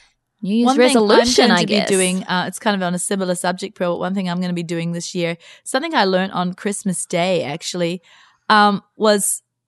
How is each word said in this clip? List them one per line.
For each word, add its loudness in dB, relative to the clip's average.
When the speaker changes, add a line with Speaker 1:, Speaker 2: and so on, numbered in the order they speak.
Speaker 1:
New -2
Year's 4
Speaker 2:
One 4
thing 6
Speaker 1:
resolution, 4
Speaker 2:
I'm 6
going 6
Speaker 1:
I 2
Speaker 2:
to 2
Speaker 1:
guess. 0
Speaker 2:
be 2
doing, 0
uh, -2
it's -10
kind 0
of -2
on -2
a -4
similar -2
subject, -6
Pearl, -2
but -6
one -4
thing -4
I'm -4
gonna -4
be -4
doing -6
this -8
year, -4
something -4
I 2
learned 0
on -4
Christmas -6
Day, 0
actually, -6
um, 4
was 0